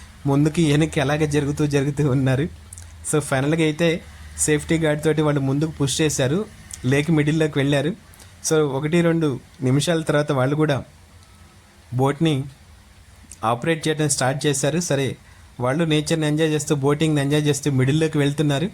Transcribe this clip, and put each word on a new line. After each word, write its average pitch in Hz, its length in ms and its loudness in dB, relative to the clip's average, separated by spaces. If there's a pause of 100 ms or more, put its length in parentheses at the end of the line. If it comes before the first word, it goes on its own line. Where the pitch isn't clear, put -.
(280)
ముందుకి 151 440 2
వెనక్కి 156 280 2
అలాగే 147 280 0
జరుగుతూ, 143 380 0
జరుగుతూ 143 460 0
ఉన్నారు. 135 360 2 (640)
So, 151 80 2
ఫైనల్గా 143 440 0
అయితే 160 380 0 (380)
సేఫ్టీ 156 380 0
గార్డ్ 151 260 0
తోటి 156 180 2
వాళ్ళు 147 200 2
ముందుకు 143 300 0
పుష్ 139 300 -2
చేశారు, 147 440 0 (400)
లేక్ 143 260 2
మిడిల్లోకి 151 480 2
వెళ్ళారు. 143 360 0 (500)
So, - 80 0
ఒకటి 151 480 0
రెండు 165 380 0 (240)
నిమిషాల 147 380 2
తర్వాత 147 300 0
వాళ్ళు 139 240 0
కూడా 147 280 0 (1120)
బోట్ని 139 500 0 (1000)
ఆపరేట్ 151 440 -2
చేయడం 151 220 0
స్టార్ట్ 139 360 -2
చేశారు. 147 340 0
సరే, 139 380 -2 (420)
వాళ్ళు 135 240 0
నేచర్ని 151 440 0
ఎంజాయ్ 156 240 0
చేస్తూ, 151 240 -2
బోటింగ్ని 147 460 0
ఎంజాయ్ 147 220 0
చేస్తూ 147 280 0
మిడిల్లోకి 151 460 2
వెళ్తున్నారు. 143 560 0